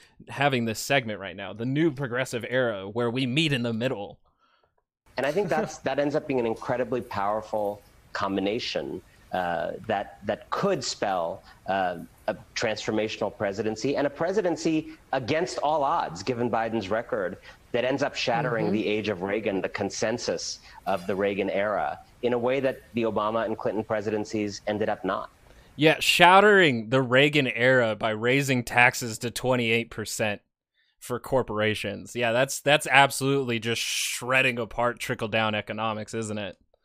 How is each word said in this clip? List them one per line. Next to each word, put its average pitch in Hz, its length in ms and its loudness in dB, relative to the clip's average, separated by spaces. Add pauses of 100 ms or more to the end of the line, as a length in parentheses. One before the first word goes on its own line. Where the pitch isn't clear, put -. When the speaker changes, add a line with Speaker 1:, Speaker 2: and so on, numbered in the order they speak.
(300)
Speaker 1:
having 131 340 2
this 110 160 -2
segment 113 400 0
right 92 160 -8
now, 98 160 -10
the 107 140 -8
new 147 260 2
progressive 127 560 -4
era 110 400 0
where 117 240 -2
we 131 140 0
meet 147 260 2
in 120 120 0
the 120 100 -2
middle. 113 460 -4 (1000)
Speaker 2:
And 127 80 -2
I 151 80 0
think 190 160 0
that's, - 300 -2
that 135 200 -2
ends 143 160 0
up 147 120 -2
being 131 120 0
an 117 60 0
incredibly 120 560 -2
powerful 104 800 -4 (320)
combination, 98 880 -2 (320)
uh, 87 380 -2 (160)
that, 101 380 -4
that 107 240 -6
could 180 320 -2
spell, 92 640 -4 (240)
uh, 92 300 -2 (300)
a 90 100 -4 (180)
transformational 107 800 -2
presidency 107 640 -2
and 143 100 0
a - 20 0
presidency 165 840 -2 (200)
against 147 460 -2
all 151 260 2
odds, 156 400 -2
given 120 260 0
Biden's 113 400 -2
record, 104 480 -2 (360)
that 120 100 2
ends 135 180 0
up 135 140 -2
shattering 120 520 0
Speaker 3:
Mm-hmm. 98 80 0
Speaker 2:
the 101 120 0
age 107 220 0
of 90 140 -2
Reagan, 101 360 -2
the 95 80 -4
consensus 104 920 -4 (260)
of 92 200 -2
the 101 100 -2
Reagan 98 340 0
era, 95 500 -2 (220)
in 120 100 0
a 123 60 2
way 127 240 0
that 131 220 -2 (100)
the 117 80 -2
Obama 110 420 0
and 107 140 -2
Clinton 110 260 -2
presidencies 107 840 -2
ended 107 200 0
up 104 160 -4
not. 98 280 -4 (440)
Speaker 1:
Yeah, 147 240 4
shattering 175 920 8
the 131 100 4
Reagan 135 460 4
era 117 480 4
by 110 160 -2
raising 127 520 2
taxes 123 540 2
to 117 140 -6
twenty-eight 117 580 0
percent 107 500 -4 (600)
for 120 200 -6
corporations. 107 960 -2
Yeah, 120 160 0
that's, 131 280 0
that's 151 260 2
absolutely 135 720 4
just 113 240 -2
shredding 127 800 0
apart 120 400 -2
trickle-down 110 560 0
economics, 107 580 -4
isn't 107 240 -4
it? 101 220 -10 (260)